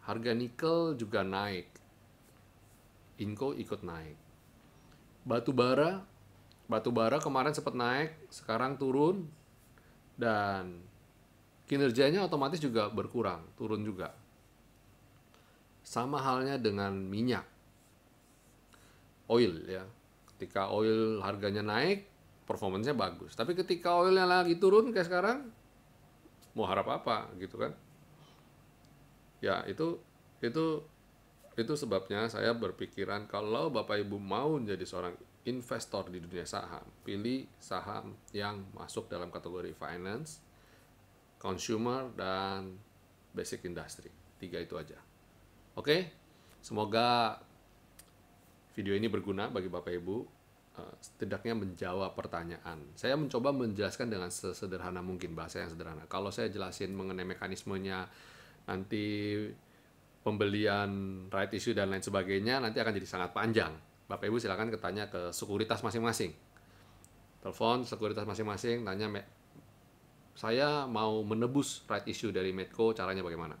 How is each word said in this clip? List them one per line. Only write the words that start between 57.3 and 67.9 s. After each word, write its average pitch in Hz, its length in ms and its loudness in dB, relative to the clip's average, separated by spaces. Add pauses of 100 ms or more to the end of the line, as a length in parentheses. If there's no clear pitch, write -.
nanti 104 720 -2 (840)
pembelian 101 1120 2
right 98 240 0
issue 110 180 0
dan 98 160 2
lain 95 140 -2
sebagainya, 98 560 2
nanti 113 240 0
akan 110 160 2
jadi 90 80 -8
sangat 90 240 -4
panjang. 104 400 2 (340)
Bapak 101 220 -4
Ibu 110 100 2
silakan 110 320 0
ketanya 98 380 -4
ke 87 240 -6
sekuritas 104 480 0
masing-masing. 113 560 0 (1040)
Telepon 113 480 2
sekuritas 104 400 -2